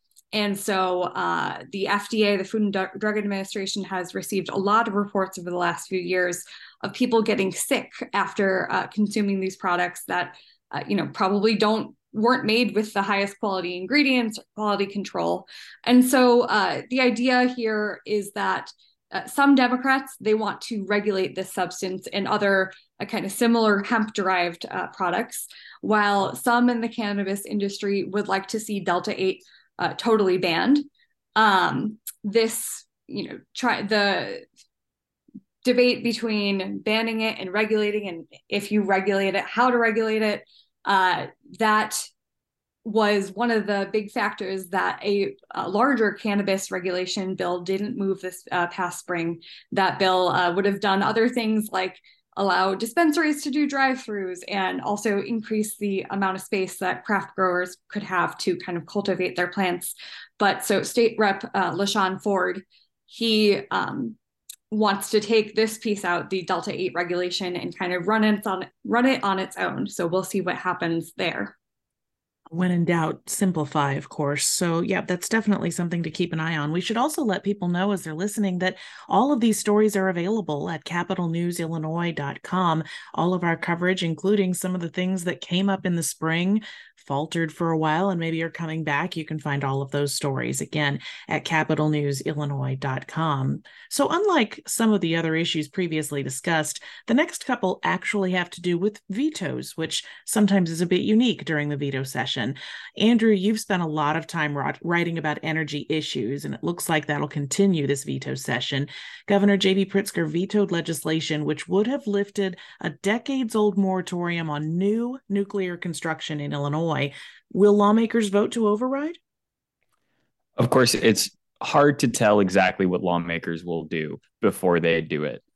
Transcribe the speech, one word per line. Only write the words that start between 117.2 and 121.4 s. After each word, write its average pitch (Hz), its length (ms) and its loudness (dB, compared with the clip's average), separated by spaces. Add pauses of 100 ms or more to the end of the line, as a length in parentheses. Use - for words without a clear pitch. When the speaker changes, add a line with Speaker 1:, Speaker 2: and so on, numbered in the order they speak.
Speaker 2:
Will 202 220 6
lawmakers 214 540 4
vote 208 240 2
to 226 160 2
override? 269 500 -2 (1400)
Speaker 3:
Of 123 140 2
course, 127 240 6
it's - 360 4 (320)